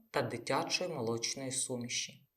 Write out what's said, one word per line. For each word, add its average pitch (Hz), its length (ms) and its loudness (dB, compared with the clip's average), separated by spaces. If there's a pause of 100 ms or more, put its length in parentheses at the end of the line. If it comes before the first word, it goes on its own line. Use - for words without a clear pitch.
(100)
та 143 120 2
дитячої 139 680 0
молочної 127 640 0
суміші. - 760 -2 (100)